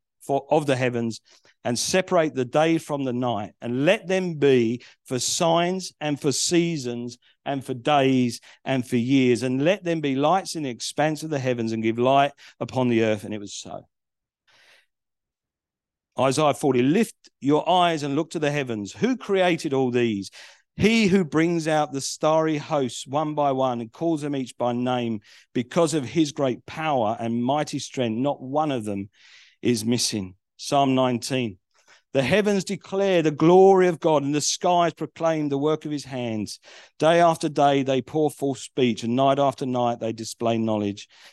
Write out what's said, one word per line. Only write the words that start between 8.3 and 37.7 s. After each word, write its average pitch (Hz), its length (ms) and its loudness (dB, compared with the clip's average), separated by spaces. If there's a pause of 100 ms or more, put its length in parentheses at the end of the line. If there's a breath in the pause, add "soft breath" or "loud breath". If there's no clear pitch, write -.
and 131 220 -2
for 131 100 0
years, 123 460 4
and 131 200 0
let 185 200 0
them 170 180 -4
be 135 140 -2
lights 160 400 0
in 160 80 -6
the 135 60 -6
expanse 147 540 -4
of 160 60 -8
the 147 100 -2
heavens 120 320 -2
and 113 120 -2
give 113 160 0
light 139 320 4 (280 loud breath)
upon 123 300 -2
the 113 140 2
earth." 107 200 -2
And 104 100 -10
it 107 60 -10
was 101 140 -14
so. - 340 -16 (2250 soft breath)
Isaiah 139 340 2
forty, 127 280 2
"Lift 165 340 2 (240)
your 143 280 2
eyes 170 360 2
and 143 120 -4
look 165 160 -2
to 175 80 -6
the 147 120 0
heavens. 123 420 -4
Who 247 240 -2
created 180 560 0
all 131 180 0
these? 113 400 0 (440 loud breath)
He 220 320 4
who 185 160 4
brings 160 440 0
out 151 240 0
the 135 100 -6
starry 160 560 0
hosts 139 480 -4
one 151 300 -4
by 143 160 0
one 131 280 0
and 113 120 -10
calls 165 300 -4
them 143 140 -6
each 131 220 -8
by 120 160 -2
name, 123 460 -2 (340 soft breath)
because 143 400 0
of 151 100 -2
his 143 280 -2
great 131 340 -4
power 131 540 -2
and 117 240 -4
mighty 143 360 -2
strength, 117 380 -4
not 139 240 -2
one 143 300 -2
of 123 120 -4
them 101 260 -6 (520 soft breath)
is 113 240 0
missing." 110 500 -2 (220)
Psalm 139 380 2
nineteen, 127 640 -2 (540 soft breath)
"The 135 100 0
heavens 196 400 2
declare 196 580 0
the 156 80 2
glory 185 580 6
of 170 120 -2
God, 156 240 2
and 139 100 0
the 147 80 0
skies 175 540 0
proclaim 156 540 -4
the 139 100 -2
work 151 260 -2
of 151 60 -8
his 139 140 -6
hands. 120 540 -6 (380 loud breath)
Day 165 220 4
after 165 300 2
day 143 340 2